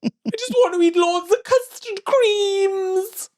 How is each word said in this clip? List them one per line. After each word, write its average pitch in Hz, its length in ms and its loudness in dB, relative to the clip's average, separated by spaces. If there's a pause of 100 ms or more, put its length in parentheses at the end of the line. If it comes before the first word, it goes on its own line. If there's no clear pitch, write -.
I 233 60 -2 (280)
just 494 140 -8
want 494 220 4
to 359 80 0
eat 339 140 4
loads 349 360 0
of 494 100 2
custard 480 600 -2
creams. 392 1300 0